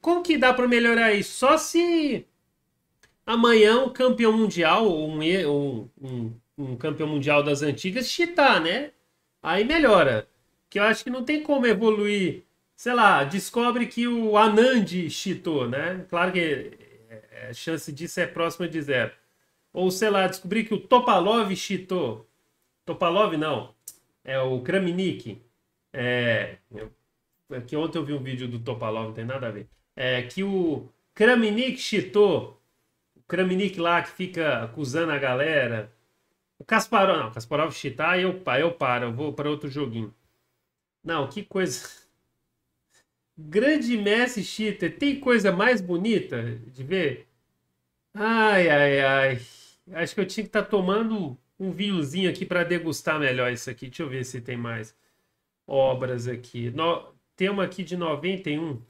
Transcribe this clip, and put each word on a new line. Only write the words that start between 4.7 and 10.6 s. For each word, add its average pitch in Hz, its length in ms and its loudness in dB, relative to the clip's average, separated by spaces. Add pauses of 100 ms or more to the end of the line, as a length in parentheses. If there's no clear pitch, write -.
ou 156 240 0
um 156 140 -4
e-, 175 220 2
ou 143 440 -2 (120)
um, 120 360 -8 (200)
um, 135 140 -8
um 123 40 -6
campeão 151 320 -4
mundial 147 340 2
das 143 200 0
antigas 185 460 -4
cheatar, 285 540 4
né? 220 300 -4 (500)
Aí 180 220 0
melhora. 208 640 4 (420)